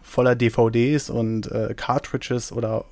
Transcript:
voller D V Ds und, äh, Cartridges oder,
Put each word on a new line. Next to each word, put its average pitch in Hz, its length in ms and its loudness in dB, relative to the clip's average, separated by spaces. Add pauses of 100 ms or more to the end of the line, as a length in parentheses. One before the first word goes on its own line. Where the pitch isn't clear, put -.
voller 123 320 2
D 120 160 2
V 117 180 4
Ds 127 400 2
und, 113 420 -2
äh, 113 240 -2
Cartridges - 760 -4
oder, 113 400 -2